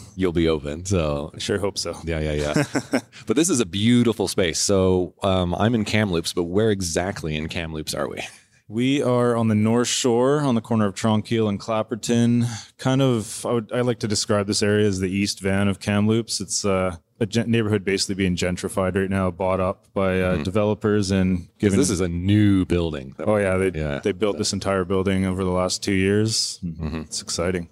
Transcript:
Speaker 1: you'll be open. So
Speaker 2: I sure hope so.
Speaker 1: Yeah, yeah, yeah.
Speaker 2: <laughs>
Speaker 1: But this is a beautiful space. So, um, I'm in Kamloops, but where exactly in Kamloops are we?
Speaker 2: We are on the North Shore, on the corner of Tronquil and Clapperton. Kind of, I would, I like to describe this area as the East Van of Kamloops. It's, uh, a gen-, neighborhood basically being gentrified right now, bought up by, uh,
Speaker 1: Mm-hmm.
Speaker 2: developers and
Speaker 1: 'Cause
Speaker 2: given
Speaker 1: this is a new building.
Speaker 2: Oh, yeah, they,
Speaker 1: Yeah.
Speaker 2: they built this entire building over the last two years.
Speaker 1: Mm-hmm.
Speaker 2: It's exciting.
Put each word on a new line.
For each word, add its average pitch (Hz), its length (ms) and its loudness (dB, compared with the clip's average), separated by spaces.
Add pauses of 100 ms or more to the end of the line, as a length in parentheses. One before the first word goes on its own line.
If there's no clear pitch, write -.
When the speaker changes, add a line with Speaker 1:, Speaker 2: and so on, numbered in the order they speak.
(180)
Speaker 1:
you'll 92 140 2
be 82 160 2
open. 76 380 -2
So 78 480 0
Speaker 2:
I - 40 -16
sure 104 200 -2
hope 95 180 -4
so. - 180 -6 (100)
Speaker 1:
Yeah, 80 160 -4
yeah, 78 120 -2 (220)
yeah. 151 460 -2 (120)
Speaker 2:
<laughs> - 140 -16
Speaker 1:
But 220 100 0
this 170 140 2
is 131 100 2
a 107 60 0
beautiful 107 640 2
space. 90 300 0
So, 92 540 2 (100)
um, 92 320 0
I'm 117 200 2
in 107 100 0
Kamloops, 98 480 0
but 87 120 -2
where 104 260 0
exactly 87 680 -2
in 78 120 -4
Kamloops 80 440 -8
are 69 160 -4
we? 50 120 -10 (480)
Speaker 2:
We 127 340 0
are 120 340 2
on 113 120 2
the 110 60 2
North 113 340 2
Shore, 131 520 2
on 135 140 2
the 113 80 0
corner 110 240 0
of 95 80 -2
Tronquil 110 560 0
and 98 100 -4
Clapperton. 117 880 0 (320)
Kind 131 240 0
of, 120 420 0
I 107 80 -2
would, 117 200 -2
I 123 100 0
like 123 180 0
to 113 80 -2
describe 104 380 0
this 104 160 0
area 104 260 4
as 92 120 0
the 92 100 0
East 98 300 -2
Van 98 280 2
of 95 120 -2
Kamloops. 107 600 0
It's, - 240 -6
uh, 92 320 0 (220)
a 120 80 0
gen-, 110 240 -2
neighborhood 107 340 2
basically 98 300 -2
being 90 220 2
gentrified 92 580 -2
right 95 140 2
now, 95 220 0
bought 92 300 -2
up 92 340 -2
by, 95 260 0
uh, 92 140 2
Speaker 1:
Mm-hmm. 78 80 -2
Speaker 2:
developers 104 680 0
and 92 280 2
Speaker 1:
'Cause 85 100 -12 (120)
Speaker 2:
given 101 180 4
Speaker 1:
this 139 120 4
is 87 120 0
a 90 60 0
new 95 580 4
building. 76 540 -2
Speaker 2:
Oh, 104 160 0
yeah, 95 200 2
they, 95 220 2
Speaker 1:
Yeah. 73 240 -4
Speaker 2:
they 101 100 0
built 101 260 -2
this 104 140 -2
entire 95 320 -2
building 95 400 0
over 92 180 -2
the 92 80 0
last 92 320 -2
two 101 120 0
years. 104 680 0
Speaker 1:
Mm-hmm. 80 380 -6
Speaker 2:
It's - 200 -10
exciting. 87 500 -4